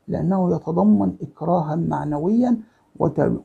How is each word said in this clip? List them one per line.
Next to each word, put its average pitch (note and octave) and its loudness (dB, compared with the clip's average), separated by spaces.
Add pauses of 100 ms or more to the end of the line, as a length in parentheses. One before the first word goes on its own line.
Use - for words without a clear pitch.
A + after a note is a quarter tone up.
لأنه F3+ 0
يتضمن F#3 2
إكراها D#3 -2
معنويا E3 0 (420)
وتل-، B2 0